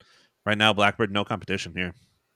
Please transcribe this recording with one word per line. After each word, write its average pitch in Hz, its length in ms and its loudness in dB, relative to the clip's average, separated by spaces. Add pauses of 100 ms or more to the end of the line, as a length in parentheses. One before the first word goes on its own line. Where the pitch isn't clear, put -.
(460)
right 104 120 -2
now, 107 160 4
Blackbird, 101 380 2
no 101 140 -2
competition 92 500 -6
here. 90 180 -6 (420)